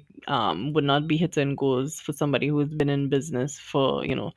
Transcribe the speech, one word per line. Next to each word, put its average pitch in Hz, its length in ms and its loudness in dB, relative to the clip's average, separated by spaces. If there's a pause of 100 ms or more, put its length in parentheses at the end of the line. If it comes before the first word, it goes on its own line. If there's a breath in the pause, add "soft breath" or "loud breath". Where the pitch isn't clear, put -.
(280)
um, 110 440 0
would 147 120 2
not 143 240 2
be 156 80 2
hitting 147 400 0
goals 135 420 0
for - 140 -6
somebody 143 340 0
who's 147 220 2
been 147 200 0
in 139 200 0
business 139 500 -2
for, 139 460 0
you 147 100 -2
know, 117 220 -4